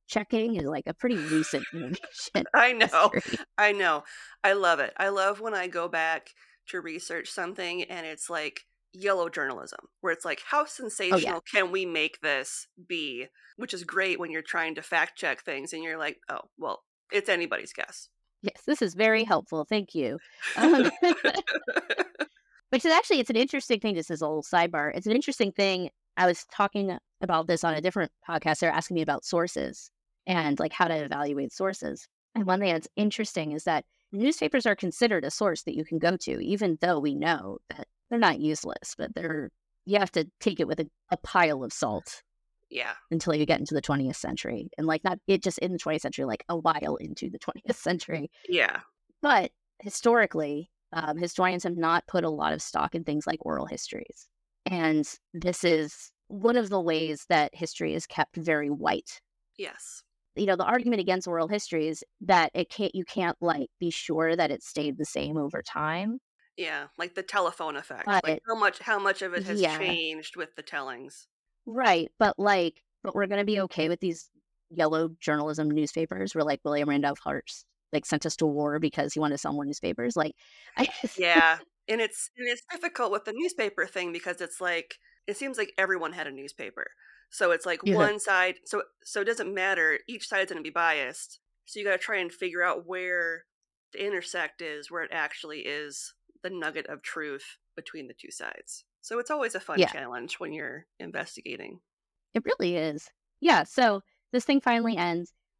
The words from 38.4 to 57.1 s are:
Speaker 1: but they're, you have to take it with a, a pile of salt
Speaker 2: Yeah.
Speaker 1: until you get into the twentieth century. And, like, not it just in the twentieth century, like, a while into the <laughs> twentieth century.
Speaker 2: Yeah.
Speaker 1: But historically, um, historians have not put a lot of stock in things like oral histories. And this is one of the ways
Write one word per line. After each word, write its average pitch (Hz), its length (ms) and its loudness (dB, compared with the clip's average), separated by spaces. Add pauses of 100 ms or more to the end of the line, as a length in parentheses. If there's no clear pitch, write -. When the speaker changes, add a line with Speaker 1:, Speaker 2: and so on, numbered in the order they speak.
Speaker 1:
but - 180 -6
they're, 156 340 -4 (360)
you 202 140 4
have 190 140 2
to 165 140 2 (120)
take 196 200 0
it 165 80 2
with 156 120 0
a, 151 100 -4 (220)
a 185 60 2
pile 151 460 2
of 113 100 -8
salt - 480 -4 (480)
Speaker 2:
Yeah. - 240 -4 (180)
Speaker 1:
until 165 220 2
you 151 120 4
get 151 140 4
into - 140 -4
the 143 80 2
twentieth 139 360 0
century. 120 600 -6
And, 151 100 -2
like, 160 180 0
not 185 220 0
it 196 140 4
just - 180 -2
in 180 120 0
the 175 80 -2
twentieth 156 220 0
century, 135 240 -4
like, 117 240 -4
a 170 80 0
while 160 420 0
into - 300 -8
the - 100 -10
<laughs> - 0 -
twentieth - 380 -6
century. 165 520 -4 (200)
Speaker 2:
Yeah. 165 320 2 (400)
Speaker 1:
But 247 300 4 (300)
historically, 180 880 2 (240)
um, 156 240 -2
historians 175 460 0
have 175 140 -2
not 165 300 2
put 175 160 2
a 165 60 2
lot 156 240 0
of 151 80 -4
stock - 340 -2
in 165 80 -4
things 151 240 -2
like 165 180 -4
oral - 200 -2
histories. - 640 -10 (380)
And 160 420 2 (260)
this 175 300 -2
is 156 480 2 (160)
one 220 300 2
of 214 120 2
the 196 120 2
ways 160 480 0